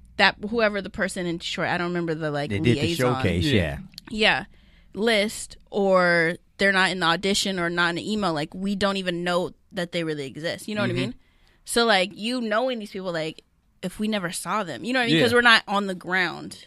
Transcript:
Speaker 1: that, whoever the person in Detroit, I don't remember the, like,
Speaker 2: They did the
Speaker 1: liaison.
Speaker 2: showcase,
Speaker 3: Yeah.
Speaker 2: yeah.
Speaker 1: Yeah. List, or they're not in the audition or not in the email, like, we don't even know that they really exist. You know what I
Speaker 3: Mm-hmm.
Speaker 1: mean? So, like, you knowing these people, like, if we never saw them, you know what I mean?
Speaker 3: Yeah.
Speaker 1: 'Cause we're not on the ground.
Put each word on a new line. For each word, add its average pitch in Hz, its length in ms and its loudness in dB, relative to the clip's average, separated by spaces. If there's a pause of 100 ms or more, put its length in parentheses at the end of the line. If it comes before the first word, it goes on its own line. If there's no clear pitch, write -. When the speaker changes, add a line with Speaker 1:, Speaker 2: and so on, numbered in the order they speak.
(180)
Speaker 1:
that, 196 180 6 (140)
whoever 214 300 0
the 190 100 -10
person 185 360 -4
in 170 120 -2
Detroit, 165 320 -4
I 170 80 0
don't 175 100 -2
remember 175 260 -2
the, 156 160 -4
like, 147 200 -4
Speaker 2:
They 101 100 0
did 117 160 4
the - 60 -4
Speaker 1:
liaison. 170 140 0 (200)
Speaker 2:
showcase, 87 300 0
Speaker 3:
Yeah. 131 160 4
Speaker 2:
yeah. 71 160 -4 (320)
Speaker 1:
Yeah. 202 340 2 (500)
List, 214 640 0 (140)
or 175 640 4 (220)
they're 196 140 4
not 190 180 4
in 185 100 -4
the 165 60 0
audition 190 520 0
or 170 120 -2
not 175 200 2
in 175 60 -4
the 151 160 -4
email, 202 200 0
like, 156 220 -4
we 196 220 -4
don't 196 220 0
even 175 260 -4
know 175 280 0 (200)
that 175 200 -6
they 170 120 -2
really 151 220 -4
exist. 151 420 -8
You 214 60 -6
know 208 80 -2
what 196 80 -2
I - 20 -4
Speaker 3:
Mm-hmm. 120 80 -2
Speaker 1:
mean? 226 140 -4 (500)
So, 233 220 0
like, 196 280 2
you 247 260 -4
knowing 233 380 -2
these 208 120 -12
people, 190 220 -8
like, 160 300 -6 (400)
if 185 160 -8
we 214 80 -2
never 202 240 -2
saw 190 340 -4
them, 151 200 -10
you 233 80 -4
know 262 80 2
what 240 40 0
I - 40 0
mean? - 80 4
Speaker 3:
Yeah. 156 60 6
Speaker 1:
'Cause 240 120 4
we're 240 60 6
not 233 260 8
on 202 200 0
the 190 80 -4
ground. 175 720 -4